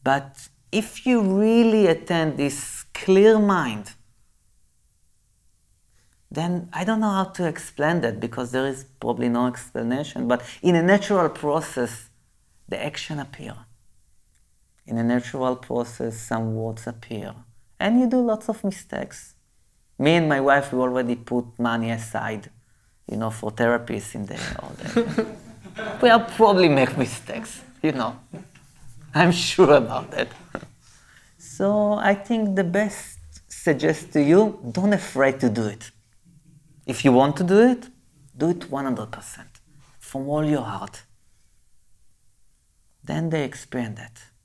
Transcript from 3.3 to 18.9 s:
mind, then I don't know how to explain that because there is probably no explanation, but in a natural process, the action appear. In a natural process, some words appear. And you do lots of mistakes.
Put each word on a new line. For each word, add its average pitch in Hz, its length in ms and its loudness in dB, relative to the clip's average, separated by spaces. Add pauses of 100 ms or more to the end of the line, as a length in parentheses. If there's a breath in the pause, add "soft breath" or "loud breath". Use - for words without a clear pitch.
mind, 147 540 0 (2250)
then 175 440 -4
I 170 100 -6
don't 214 160 0
know 214 120 0
how 190 120 0
to 185 240 -4
explain 156 540 -2
that 113 180 -2
because 120 320 -6
there 131 160 0
is 135 180 -8 (140)
probably 120 300 -2
no 120 180 0
explanation, 123 800 -6
but 123 160 0 (180 loud breath)
in 175 140 4
a 165 80 2
natural 190 460 2
process, 147 800 -6 (580)
the - 160 -8
action 147 360 -8
appear. 139 360 -14 (1300)
In 113 140 -6
a 117 40 -2
natural 123 520 -2
process, 120 640 -6
some 113 360 -4
words 110 300 -8
appear. 110 480 -12 (460)
And 233 200 2
you 254 80 2
do 247 140 2
lots 220 280 -2
of 220 140 -6
mistakes. - 680 -8 (640)